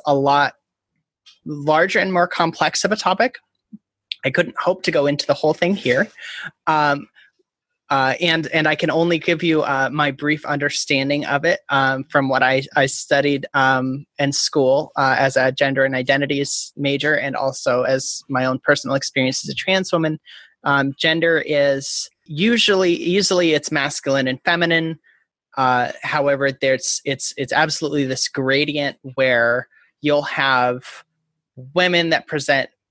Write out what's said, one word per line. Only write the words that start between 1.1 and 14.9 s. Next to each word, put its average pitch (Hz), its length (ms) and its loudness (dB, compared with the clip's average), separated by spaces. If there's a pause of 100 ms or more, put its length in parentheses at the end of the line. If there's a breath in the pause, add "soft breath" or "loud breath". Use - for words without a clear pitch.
larger 156 540 2
and 185 120 0
more 175 160 4
complex 160 560 0
of 196 80 0
a 220 60 0
topic. 214 400 0 (880)
I 135 60 -2
couldn't - 280 -2
hope 185 240 -2
to 180 80 -2
go 185 160 2
into 143 180 -2
the 151 80 2
whole 156 200 0
thing 190 240 0
here. 139 320 0 (560 loud breath)
Um, 147 420 0 (840 soft breath)
uh, 135 300 2
and, 165 280 0
and 156 200 0
I 151 80 2
can 156 160 -2
only 165 260 2
give 160 260 -2
you, 160 180 2
uh, 135 280 0
my 147 220 0
brief 147 340 -4
understanding 143 800 -2
of 139 200 -2
it, 170 240 0
um, 135 400 0
from 135 180 2
what 131 160 0
I, 135 200 2 (120)
I 139 120 4
studied, 139 680 0
um, 131 520 0 (140)
in 139 140 0
school, 139 640 0